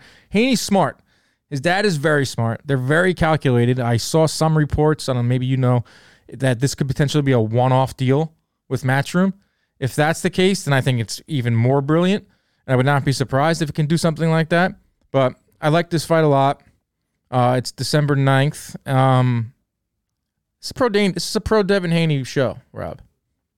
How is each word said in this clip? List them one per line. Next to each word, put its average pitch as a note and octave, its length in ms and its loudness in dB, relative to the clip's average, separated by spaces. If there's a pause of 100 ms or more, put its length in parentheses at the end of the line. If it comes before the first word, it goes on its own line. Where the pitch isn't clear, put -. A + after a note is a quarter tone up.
(300)
Haney's A#3 320 0
smart. F3+ 380 0 (500)
His C#3 120 -6
dad F3 240 0
is F3+ 120 0
very C#3+ 300 0
smart. A#2 360 -4
They're C#3 140 -2
very D#3+ 380 0
calculated. B2+ 640 2
I A#2+ 180 0
saw D#3+ 300 0
some D#3+ 280 0
reports, D3+ 540 0
I C3 40 -2
don't A#2+ 100 -2
know, A#2+ 60 0
maybe B2+ 180 0
you C3 100 0
know, B2+ 260 2 (440)
that A#2+ 320 -2
this C3+ 160 -2
could C#3+ 120 -4
potentially C#3+ 360 0
be C#3 80 2
a B2 80 4
one-off B2+ 580 0
deal C#3 360 0 (340)
with C3 160 -6
Matchroom. C#3 500 0 (460)
If B2+ 160 -6
that's D#3 260 0
the F#3 80 -2
case, F#3 340 0
then C#3+ 100 -2
I C3 80 2
think B2+ 180 0
it's - 260 -8
even A#2+ 300 -2
more C3 260 2
brilliant. F3 460 0 (400)
And C3+ 60 0
I - 20 4
would B2+ 100 2
not C#3+ 180 2
be C#3 100 0
surprised D3+ 500 0
if D3 60 -4
it - 40 -12
can D3+ 140 -2
do E3 100 0
something D#3+ 320 0
like D#3+ 200 0
that. F3 240 0 (380)
But C3+ 220 2 (260)
I D#3 100 -2
like - 200 0
this D#3+ 160 -2
fight D#3+ 180 2
a D#3 40 4
lot. C#3 340 2 (720)
Uh, B2 260 2
it's A#2+ 140 -6
December D3 440 -2
ninth. C3+ 600 0 (120)
Um, B2+ 640 2 (1080)
it's - 120 -14
a - 20 -16
pro B3 160 0
Dan-, G3+ 240 0
this - 160 -6
is - 60 -8
a G3+ 60 -2
pro G#3+ 220 0
Devin F#3 280 0
Haney D#3+ 340 0
show, A#2+ 320 -2 (160)
Rob. F2+ 280 -12 (560)